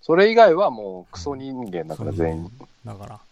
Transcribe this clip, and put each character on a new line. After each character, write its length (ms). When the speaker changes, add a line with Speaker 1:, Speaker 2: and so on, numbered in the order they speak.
Speaker 1:
そ 140
れ 160
以 40
外 200
は 160
も 400
う 20
ク 60
ソ 160
人 300
間 200
だ 120
か 80
ら、 60
Speaker 2:
う 20
ん。 40
Speaker 1:
全 200
員。 220
Speaker 2:
そ 60
う 40
だ 80
か 120
ら。 140